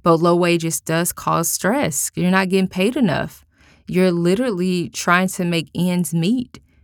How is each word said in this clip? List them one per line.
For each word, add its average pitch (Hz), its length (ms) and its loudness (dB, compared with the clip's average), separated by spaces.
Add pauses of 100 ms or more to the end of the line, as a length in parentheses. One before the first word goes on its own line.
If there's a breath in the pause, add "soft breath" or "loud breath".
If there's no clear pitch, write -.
But 170 140 4
low 170 200 4
wages 170 420 0
does 165 320 -2
cause 160 380 -2
stress. - 640 -2
You're 175 160 0
not 190 200 2
getting 190 180 2
paid 190 300 -2
enough. - 480 -2 (400 soft breath)
You're 180 260 2
literally 180 800 0
trying 180 380 0
to 185 180 -6
make 170 280 -2
ends 180 380 0
meet, 170 480 -2 (240)